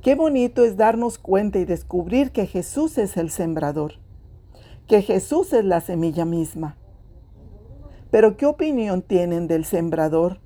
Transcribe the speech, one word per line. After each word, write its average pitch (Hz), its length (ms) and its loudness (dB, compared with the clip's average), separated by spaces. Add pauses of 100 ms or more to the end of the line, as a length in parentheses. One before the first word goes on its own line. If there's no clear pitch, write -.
Qué 262 140 4
bonito 262 480 2
es 220 140 0
darnos 220 400 0
cuenta 202 400 0
y 180 80 0
descubrir 180 640 -2
que 208 140 -2
Jesús 285 540 -4
es 202 180 -2
el 165 140 -4
sembrador, 151 640 -4 (920)
que 214 140 6
Jesús 214 500 -2
es 226 140 2
la 175 160 2
semilla 165 440 -4
misma. 160 520 -6 (1300)
Pero 220 260 6
¿qué - 80 0
opinión 262 560 0
tienen 175 460 0
del 160 180 0
sembrador? 165 800 0